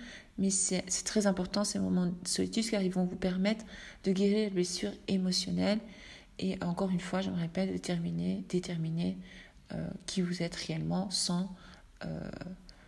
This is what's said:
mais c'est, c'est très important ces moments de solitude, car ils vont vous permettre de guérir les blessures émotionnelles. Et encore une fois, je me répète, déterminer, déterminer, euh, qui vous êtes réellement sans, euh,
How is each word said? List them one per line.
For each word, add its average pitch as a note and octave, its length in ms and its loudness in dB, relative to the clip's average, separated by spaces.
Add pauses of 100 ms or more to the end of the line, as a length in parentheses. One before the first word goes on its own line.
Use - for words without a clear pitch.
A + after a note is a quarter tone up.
(380)
mais G3 100 4
c'est, F#3+ 400 2
c'est - 160 -2
très G3+ 220 4
important F#3+ 360 2
ces G3+ 160 0
moments F#3 280 4
de F3 60 0 (120)
solitude, F#3 460 0
car G#3 100 2
ils F#3 100 2
vont F#3 140 2
vous F3+ 120 -2
permettre F#3+ 500 2 (380)
de F#3+ 80 4
guérir G3+ 260 6
les G#3+ 120 2
blessures F#3 420 0 (160)
émotionnelles. F#3 720 2 (580)
Et F#3+ 260 0
encore F3+ 240 0
une F3+ 120 2
fois, F#3 200 -2
je F#3+ 80 0
me F#3 80 -2
répète, E3+ 340 0
déterminer, F3+ 800 -2
déterminer, F3 680 0 (560)
euh, - 120 -4 (200)
qui - 160 0
vous F3 200 0
êtes E3+ 120 -2
réellement E3+ 560 -2
sans, F#3 440 0 (520)
euh, D#3+ 140 -6 (680)